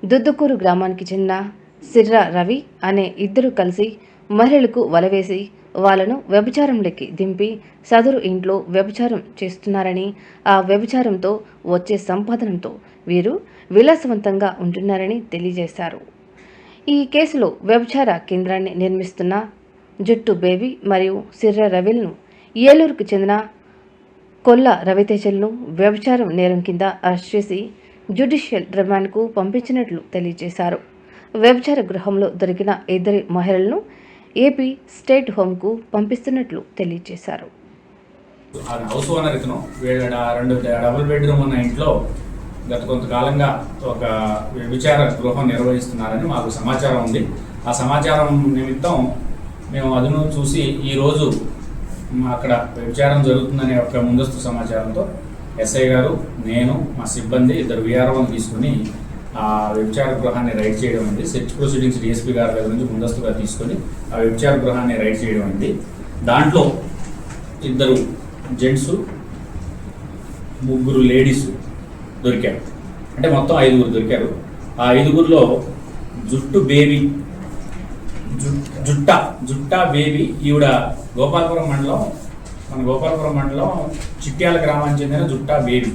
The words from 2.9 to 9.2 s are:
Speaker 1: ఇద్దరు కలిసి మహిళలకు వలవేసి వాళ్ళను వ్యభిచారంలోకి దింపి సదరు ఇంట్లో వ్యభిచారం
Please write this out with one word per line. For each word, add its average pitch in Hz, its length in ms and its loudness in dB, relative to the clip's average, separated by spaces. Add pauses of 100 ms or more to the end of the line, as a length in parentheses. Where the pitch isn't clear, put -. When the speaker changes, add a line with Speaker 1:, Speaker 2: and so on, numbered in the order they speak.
Speaker 1:
ఇద్దరు 208 320 2
కలిసి 208 460 -2 (340)
మహిళలకు 240 500 4
వలవేసి 190 680 2 (280)
వాళ్ళను 196 520 2
వ్యభిచారంలోకి 220 800 2
దింపి 190 540 -4 (300)
సదరు 247 280 6
ఇంట్లో 185 500 -2
వ్యభిచారం 208 540 -2 (220)